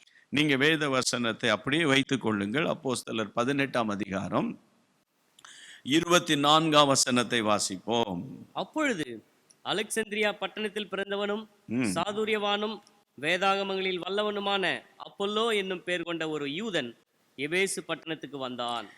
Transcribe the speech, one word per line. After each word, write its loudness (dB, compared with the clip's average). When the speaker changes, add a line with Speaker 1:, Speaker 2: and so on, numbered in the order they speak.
Speaker 1:
நீங்க 4
வேத 4
வசனத்தை 0
அப்படியே 2
வைத்துக் 2
கொள்ளுங்கள். 0
அப்போஸ்தலர் -4
பதினெட்டாம் 0
அதிகாரம் -4
இருபத்தி 4
நான்காம் 6
வசனத்தை 2
வாசிப்போம். -2
Speaker 2:
அப்பொழுது -4
அலெக்சந்திரியா -2
பட்டணத்தில் -6
பிறந்தவனும் -4
Speaker 1:
ம். 0
Speaker 2:
சாதுரியவானும் -2
வேதாகமங்களில் 0
வல்லவனுமான -2
அப்பல்லோ -2
என்னும் -2
பேர் -4
கொண்ட -4
ஒரு -4
யூதன் -4
எபேசு -2
பட்டணத்துக்கு -8
வந்தான். -6